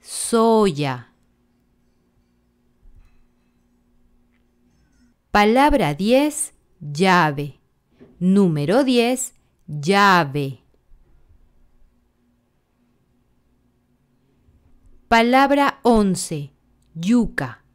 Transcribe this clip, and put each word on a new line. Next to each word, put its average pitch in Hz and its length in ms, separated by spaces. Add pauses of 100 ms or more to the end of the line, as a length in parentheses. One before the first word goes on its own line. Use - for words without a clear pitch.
Soya. 196 1120 (4000)
Palabra 220 640
diez. 254 580 (280)
Llave. 151 800 (580)
Número 185 640
diez. 247 520 (340)
Llave. 151 960 (4000)
Palabra 262 760
once. 190 680 (460)
Yuca. 175 680 (120)